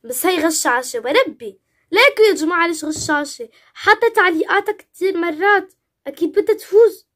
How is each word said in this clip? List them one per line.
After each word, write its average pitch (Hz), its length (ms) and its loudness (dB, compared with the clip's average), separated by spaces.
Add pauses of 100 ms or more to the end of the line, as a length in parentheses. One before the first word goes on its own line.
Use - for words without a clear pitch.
بس 240 220 -8
هي 349 200 0
غشاشة، 254 540 -2
وربي. 233 600 -4 (320)
ليكو 440 380 4
يا 370 40 2
جماعة 330 340 0
ليش 320 180 -6
غشاشة؟ 294 640 -6 (240)
حاطة 427 420 2
تعليقاتها 370 580 0
كتير 381 440 -6
مرات. 359 560 0 (340)
أكيد 330 320 -4
بدها 415 160 0
تفوز. 415 600 2